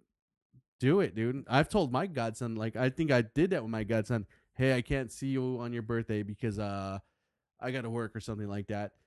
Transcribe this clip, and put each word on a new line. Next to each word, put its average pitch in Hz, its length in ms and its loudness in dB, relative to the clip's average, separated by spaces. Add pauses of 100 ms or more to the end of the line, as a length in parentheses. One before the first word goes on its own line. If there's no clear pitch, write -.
(800)
do 147 220 6
it, 101 140 0
dude. 123 320 -2
I've 139 220 4
told 165 220 2
my 151 160 0
godson, 117 480 -4
like, 110 200 -2
I 127 140 2
think 156 220 0
I 123 100 8
did 156 300 2
that 156 120 0
with 113 80 -4
my 110 120 -2
godson. 110 420 0 (280)
"Hey, 131 220 4
I 123 60 2
can't 135 300 -2
see - 160 -6
you 127 320 0
on 120 140 -6
your 117 100 -2
birthday 113 400 0
because, 104 360 -4
uh, 98 400 -4 (600)
I 127 120 -6
gotta 120 180 -4
work," 117 260 -4
or 110 40 -6
something 107 280 -6
like 101 200 -4
that. 104 260 -4 (140)